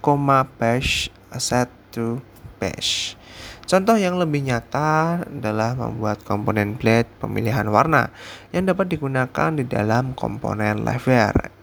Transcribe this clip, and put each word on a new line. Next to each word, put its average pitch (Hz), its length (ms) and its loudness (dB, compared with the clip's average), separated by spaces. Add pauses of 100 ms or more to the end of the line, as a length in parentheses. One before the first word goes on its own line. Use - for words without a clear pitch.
koma, 139 400 4 (160)
bash, 120 480 0 (320)
set 123 320 -2 (200)
to 117 280 -4 (400)
bash. - 560 -4 (520)
Contoh 202 320 4
yang 180 160 0
lebih 147 320 0
nyata 156 800 0
adalah 113 480 -2
membuat 110 480 -4
komponen 104 560 0
blade 117 280 4 (120)
pemilihan 110 480 -2
warna 131 400 4 (440)
yang 180 120 0
dapat 190 240 0
digunakan 147 640 -2
di 147 160 0
dalam 120 480 0
komponen 107 720 -2
liveware. 120 640 2 (100)